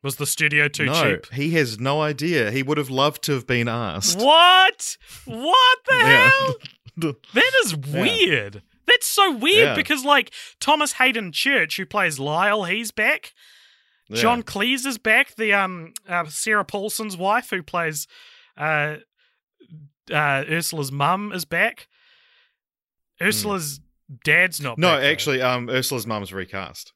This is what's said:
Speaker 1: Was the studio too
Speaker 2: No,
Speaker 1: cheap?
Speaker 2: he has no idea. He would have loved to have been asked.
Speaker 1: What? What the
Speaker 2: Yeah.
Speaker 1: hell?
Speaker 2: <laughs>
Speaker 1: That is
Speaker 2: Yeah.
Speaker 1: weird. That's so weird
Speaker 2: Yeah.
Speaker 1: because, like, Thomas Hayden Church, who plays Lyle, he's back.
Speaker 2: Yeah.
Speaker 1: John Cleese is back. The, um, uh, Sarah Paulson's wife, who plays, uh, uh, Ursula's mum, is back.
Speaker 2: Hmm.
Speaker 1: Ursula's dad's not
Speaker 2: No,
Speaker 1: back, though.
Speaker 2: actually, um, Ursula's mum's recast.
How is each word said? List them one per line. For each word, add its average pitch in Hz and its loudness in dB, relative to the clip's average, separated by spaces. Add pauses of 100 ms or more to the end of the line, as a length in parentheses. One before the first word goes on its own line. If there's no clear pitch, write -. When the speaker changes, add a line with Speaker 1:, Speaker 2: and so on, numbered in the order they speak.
Speaker 1:
Was 139 -6
the 143 -6
studio 147 2
too 147 -4
Speaker 2:
No, 135 2
Speaker 1:
cheap? - -16
Speaker 2:
he 143 -2
has 123 0
no 143 0
idea. 147 -2
He 131 -2
would 147 -2
have 139 -4
loved 135 0
to 151 -2
have 123 -4
been 120 0
asked. 117 -4
Speaker 1:
What? 349 6 (280)
What 349 4 (100)
the 523 4
Speaker 2:
Yeah. 480 6
Speaker 1:
hell? 539 2 (400)
Speaker 2:
<laughs> 160 -4 (180)
Speaker 1:
That 466 4 (140)
is 185 -4
Speaker 2:
Yeah. 147 -4
Speaker 1:
weird. 143 0 (240)
That's 480 2
so 392 2
weird 330 4
Speaker 2:
Yeah. 220 -2
Speaker 1:
because, 285 -2
like, 285 2 (280)
Thomas 294 0
Hayden 226 -2
Church, 214 0
who 190 -6
plays 170 -2
Lyle, 185 -2
he's 214 -6
back. 240 -2 (760)
Speaker 2:
Yeah. 113 -4
Speaker 1:
John 233 2
Cleese 247 -4
is 254 -6
back. 233 0
The, 214 0
um, 185 -2 (140)
uh, 175 -4
Sarah 208 -2
Paulson's 202 -8
wife, 202 0
who 180 -6
plays, 156 -6 (500)
uh, 151 -2 (1120)
uh, 143 0
Ursula's 156 -4
mum, 180 -2
is 180 -8
back. 185 -4 (1300)
Speaker 2:
Hmm. 175 0
Speaker 1:
Ursula's 196 -4 (440)
dad's 170 2
not 131 -6
Speaker 2:
No, 175 4
Speaker 1:
back, 147 2
though. 143 2
Speaker 2:
actually, 143 0
um, 123 0
Ursula's 127 -2
mum's 101 -6
recast. 95 -12